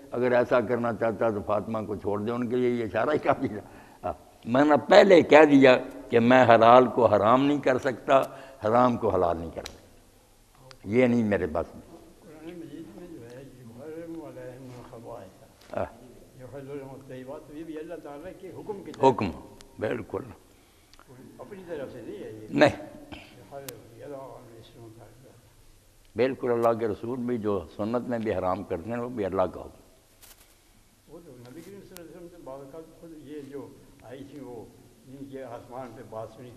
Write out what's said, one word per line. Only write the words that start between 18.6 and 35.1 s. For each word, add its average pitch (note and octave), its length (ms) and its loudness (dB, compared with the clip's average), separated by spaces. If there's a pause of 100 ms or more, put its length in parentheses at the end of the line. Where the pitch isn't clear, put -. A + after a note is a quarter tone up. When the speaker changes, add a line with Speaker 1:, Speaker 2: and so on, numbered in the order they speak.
Speaker 2:
کی - 80 -14
طرف C#3 120 0
Speaker 1:
حکم، A2+ 260 2 (480)
بالکل۔ - 440 -6 (1160)
Speaker 2:
اپنی F#3+ 300 -18
طرف C#3+ 240 -12
سے - 100 -18
نہیں E3 220 -14
ہے A2 180 -16
یہ۔ A2 80 -16
Speaker 1:
نہیں۔ C#3+ 360 2 (260)
Speaker 2:
یہ - 300 -20 (100)
ہر، C#3 80 -14 (380)
یہ B2 60 -18
اللہ C#3+ 120 -16
علیہ A#2+ 440 -20
وسلم A#2 280 -20 (100)
کا A2 60 -20
حکم - 200 -20
ہے۔ - 60 -20 (840)
Speaker 1:
بالکل، B2+ 340 0
اللہ A#2 280 2
کے A2+ 100 0
رسول A2+ 300 -6
بھی A#2+ 200 -4
جو G2+ 260 -2 (120)
سنت A#2 320 -4
میں A#2+ 100 -4
بھی G#2+ 160 -2
حرام F#2 280 -2
کرتے F2 280 -8
ہیں، A#2+ 80 -6
وہ A#2+ 100 -8
بھی A#2+ 160 -6
اللہ F#2 180 0
کا F2+ 180 -4
حکم۔ C2 200 -20 (1300)
Speaker 2:
وہ D3+ 180 -20
تو D3 60 -20
نبی B2 280 -20
کریم F#3+ 200 -20
صلی - 180 -20
اللہ - 20 -20
علیہ D#3+ 160 -20
وسلم F3 140 -18
سے F3 140 -20
بعض C3+ 160 -14
اوقات D#3+ 400 -20
خود E3+ 100 -18 (140)
یہ D3 160 -16 (100)
جو C3 180 -14 (340)
آئی C3 280 -18
تھی، D3 100 -18
وہ A#2+ 240 -16 (480)